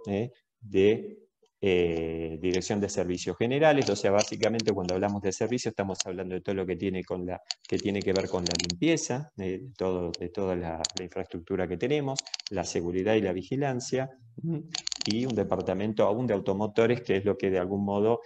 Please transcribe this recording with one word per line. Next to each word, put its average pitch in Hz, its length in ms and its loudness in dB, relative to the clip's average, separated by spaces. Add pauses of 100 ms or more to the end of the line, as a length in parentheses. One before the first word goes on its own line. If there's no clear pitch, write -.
¿eh? 104 240 -2 (280)
de, 101 600 2 (420)
eh, 82 800 0
dirección 92 400 0
de 98 80 0
servicios 90 480 -4
generales, 139 540 4
o 101 60 2
sea, 101 160 2
básicamente 107 600 2
cuando 90 220 -2
hablamos 101 260 0
de 101 120 0
servicios 117 400 -2
estamos 95 340 -4
hablando 92 300 -6
de 90 40 -6
todo 101 140 -2
lo 95 100 -2
que 90 120 -2
tiene, 92 280 -2
con 90 220 -6
la, 90 120 -6 (300)
que - 80 0
tiene 101 240 0
que 92 140 2
ver 95 120 0
con 90 160 -2
la 87 120 -2 (120)
limpieza, 147 720 0
eh, 95 240 -4 (160)
todo, 90 420 -2
de 87 120 -6
toda 92 260 -2
la, 82 240 -4 (180)
la 92 60 -4
infraestructura 90 640 -4
que 90 80 -2
tenemos, 135 420 0 (300)
la 92 160 -2
seguridad 92 500 0
y 110 60 4
la 95 140 0
vigilancia, 131 760 -2 (340)
Ujú. 156 260 -4 (380)
Y 113 200 0
un 127 80 0
departamento 98 720 2
aún 110 220 4
de 113 80 4
automotores, 107 680 2
que 98 140 2
es 98 80 0
lo 98 120 4
que 98 140 0
de 92 80 4
algún 98 260 0
modo 101 420 4